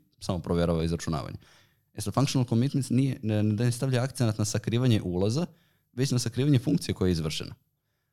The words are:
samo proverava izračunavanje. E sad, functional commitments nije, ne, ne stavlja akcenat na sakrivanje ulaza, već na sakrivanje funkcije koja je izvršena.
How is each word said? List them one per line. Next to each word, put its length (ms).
samo 180
proverava 460
izračunavanje. 520
E 60
sad, 140
functional 340
commitments 420
nije, 320
ne, 200
ne 300
stavlja 300
akcenat 360
na 60
sakrivanje 580
ulaza, 440
već 180
na 80
sakrivanje 400
funkcije 360
koja 140
je 40
izvršena. 420